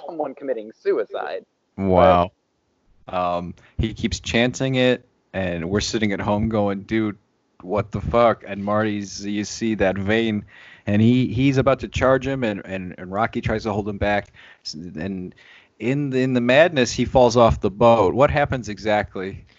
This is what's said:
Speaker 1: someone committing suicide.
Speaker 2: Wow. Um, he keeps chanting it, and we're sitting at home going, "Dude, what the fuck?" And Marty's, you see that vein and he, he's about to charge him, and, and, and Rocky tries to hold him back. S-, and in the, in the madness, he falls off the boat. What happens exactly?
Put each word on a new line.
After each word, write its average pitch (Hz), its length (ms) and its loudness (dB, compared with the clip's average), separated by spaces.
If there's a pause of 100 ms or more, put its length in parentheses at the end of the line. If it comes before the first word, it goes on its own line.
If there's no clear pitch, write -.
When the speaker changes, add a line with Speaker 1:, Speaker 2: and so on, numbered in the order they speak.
Speaker 1:
someone 151 280 -8
committing 113 440 -8
suicide. 101 680 -4 (320)
Speaker 2:
Wow. 90 540 4 (760)
Um, 87 460 -4 (240)
he 110 160 -4
keeps - 260 -6
chanting 123 540 0
it, 127 300 2 (280)
and 87 380 -6
we're 101 120 2
sitting 107 300 -2
at 92 80 -4
home 104 280 -2
going, 101 340 -2
"Dude, 107 340 -4 (440)
what 98 320 -4
the 104 80 -4
fuck?" 117 460 2
And 101 180 -8
Marty's, 104 600 -2
you 104 200 -4
see 110 320 -4
that 95 220 0
vein 104 460 0 (420)
and 104 160 2
he, 123 300 4
he's 131 260 2
about 131 220 2
to 117 80 -8
charge 131 380 2
him, 135 180 -2
and, 104 200 -2
and, 92 320 -8
and 90 140 -14
Rocky 113 300 -2
tries 110 240 -4
to 110 80 -2
hold 101 160 -4
him 101 100 -8
back. 104 340 -2 (320)
S-, - 100 -12
and 90 600 -10 (460)
in 135 300 -2
the, 127 100 0
in 131 140 0
the 123 60 2
madness, 131 520 4
he 123 120 -2
falls 120 320 4
off 117 240 6
the 104 100 0
boat. 101 440 4
What 143 160 4
happens 139 380 -2
exactly? 101 760 -4 (140)